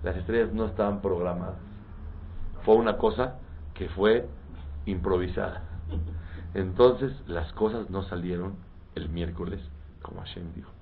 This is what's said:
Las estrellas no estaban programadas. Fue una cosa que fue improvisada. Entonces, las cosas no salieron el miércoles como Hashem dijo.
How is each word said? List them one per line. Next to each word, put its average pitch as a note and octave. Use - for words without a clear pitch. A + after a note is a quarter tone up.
Las F#2
estrellas G#2+
no A2
estaban G2+
programadas. F2+
Fue A2
una A2+
cosa A#2
que F2
fue G#2+
improvisada. F#2
Entonces, A#2+
las E2+
cosas G#2+
no F#2+
salieron F2+
el D2+
miércoles E2+
como -
Hashem F2
dijo. -